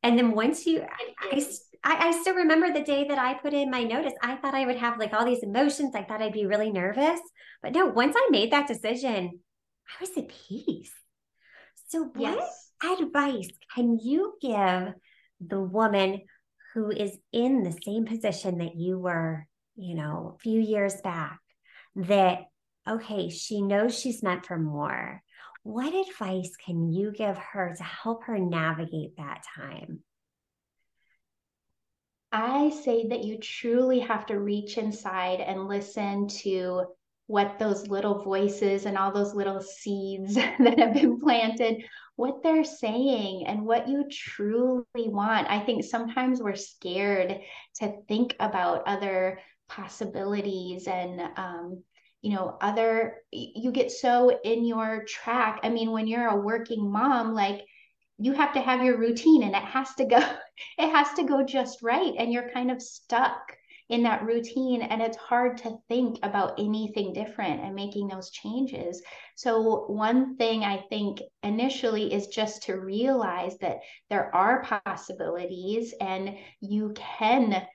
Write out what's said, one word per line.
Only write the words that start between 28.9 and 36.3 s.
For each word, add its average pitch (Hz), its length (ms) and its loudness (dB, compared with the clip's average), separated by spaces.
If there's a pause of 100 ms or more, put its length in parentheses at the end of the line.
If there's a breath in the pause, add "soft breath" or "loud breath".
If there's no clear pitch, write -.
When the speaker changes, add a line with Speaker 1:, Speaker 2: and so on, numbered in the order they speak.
Speaker 1:
that - 280 -12 (120)
time? 151 440 -14 (2250)
Speaker 2:
I 254 380 2
say 233 380 0
that 226 160 -2
you 214 140 -6
truly 247 600 2
have 220 260 -2
to 208 140 -2
reach 208 380 -2
inside 185 600 -2
and 190 280 -4
listen 202 600 -4 (140)